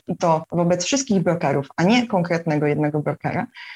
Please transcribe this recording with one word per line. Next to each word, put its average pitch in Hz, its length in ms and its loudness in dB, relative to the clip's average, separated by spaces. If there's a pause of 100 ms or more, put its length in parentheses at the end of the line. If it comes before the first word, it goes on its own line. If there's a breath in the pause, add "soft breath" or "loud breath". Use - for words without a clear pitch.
i 180 100 -6
to 165 340 2
wobec 175 340 0
wszystkich 214 380 0
brokerów, 147 520 0
a 165 80 0
nie 233 240 4
konkretnego 165 600 0
jednego 147 320 0
brokera, 147 480 -4 (280 loud breath)